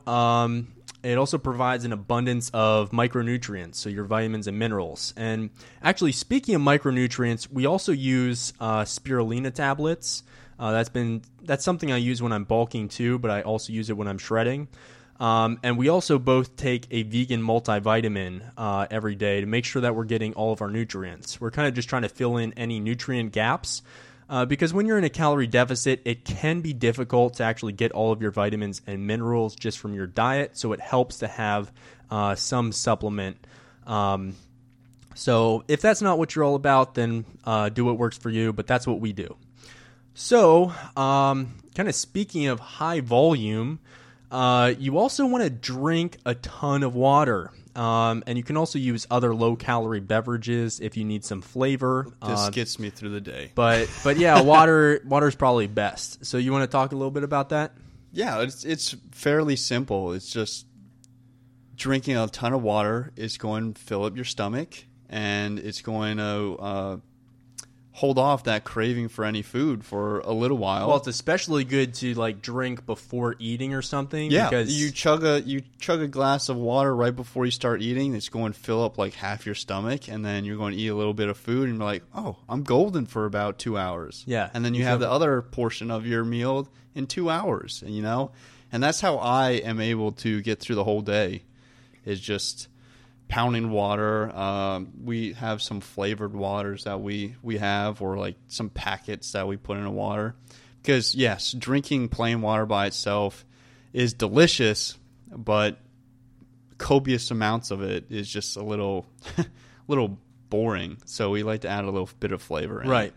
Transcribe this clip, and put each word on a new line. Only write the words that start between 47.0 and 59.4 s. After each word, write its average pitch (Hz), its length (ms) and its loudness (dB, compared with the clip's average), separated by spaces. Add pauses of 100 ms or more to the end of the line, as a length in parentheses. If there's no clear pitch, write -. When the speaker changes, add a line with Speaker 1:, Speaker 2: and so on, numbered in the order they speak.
Speaker 1:
Um, 113 520 2
and 120 100 -2
you 120 60 -4
can 147 120 -4
also 156 220 0
use 123 320 -2
other 123 240 4
low-calorie 117 640 0
beverages 113 800 0
if 107 160 -6
you 110 80 -4
need 107 220 -4
some 98 160 -8
flavor. 131 640 0 (160)
Speaker 2:
This 104 200 -2
Speaker 1:
Uh, 101 100 0
Speaker 2:
gets 113 260 -4
me 104 140 -6
through 104 180 -10
the 104 120 -6
day. 71 340 -12
Speaker 1:
but, 117 340 4 (140)
but 143 140 4
yeah, 160 240 8
Speaker 2:
<laughs> - 20 6
Speaker 1:
water, 156 640 8
water's 143 260 4
probably 123 320 4
best. 104 580 -4
So 127 140 -4
you 127 140 0
wanna 135 160 2
talk 135 240 0
a 143 40 -8
little 135 140 -2
bit 139 140 -4
about 139 260 -2
that? 151 220 -2 (400)
Speaker 2:
Yeah, 165 300 -2
it's, 131 220 -4
it's 151 320 -4 (160)
fairly 147 440 2